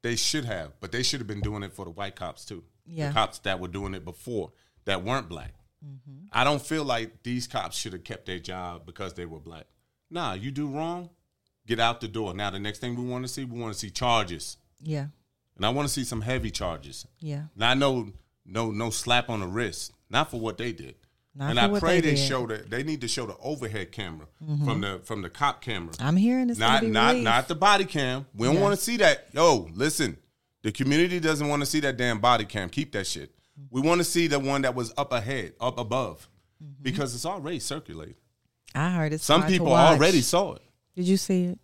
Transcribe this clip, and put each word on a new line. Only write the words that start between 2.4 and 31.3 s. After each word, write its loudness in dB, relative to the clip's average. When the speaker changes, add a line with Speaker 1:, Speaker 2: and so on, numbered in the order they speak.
Speaker 1:
too. -14
Speaker 2:
Yeah. -6
Speaker 1:
The -4
cops 2
that -2
were -6
doing -6
it -12
before -8
that -2
weren't -4
black. -12
Speaker 2:
Mm-hmm. -20
Speaker 1:
I 2
don't 4
feel -2
like -4
these -4
cops -6
should -6
have -12
kept -14
their -8
job -10
because -12
they -10
were -14
black. -18
Nah, -4
you -6
do -6
wrong, -6
get 0
out 2
the -8
door. -4
Now, -4
the -10
next -8
thing -6
we -6
wanna -6
see, -8
we -10
wanna -6
see -8
charges. 0
Speaker 2:
Yeah. -4
Speaker 1:
And -2
I 4
wanna 0
see -2
some -4
heavy -2
charges. -8
Speaker 2:
Yeah. -8
Speaker 1:
Not 2
no, 0
no, -2
no -2
slap 0
on -2
the -4
wrist. -6
Not 0
for -8
what -4
they -4
did. -16
Speaker 2:
Not -4
Speaker 1:
And 2
Speaker 2:
for 8
Speaker 1:
I 4
Speaker 2:
what 2
Speaker 1:
pray 4
Speaker 2:
they 4
Speaker 1:
they 4
Speaker 2:
did. 2
Speaker 1:
show -2
that -8
they -4
need -4
to -4
show -4
the -10
overhead -6
camera -10
Speaker 2:
Mm-hmm. -2
Speaker 1:
from 0
the, -4
from -6
the -8
cop -2
camera. -6
Speaker 2:
I'm 2
hearing 4
it's -4
gonna 6
Speaker 1:
Not, 6
Speaker 2:
be 0
Speaker 1:
not, 6
Speaker 2:
released. 2
Speaker 1:
not 4
the -2
body 6
cam. -2
We 0
don't 6
Speaker 2:
Yeah. 4
Speaker 1:
wanna 4
see -2
that. 4
Yo, 6
listen, 0
the 0
community 2
doesn't 0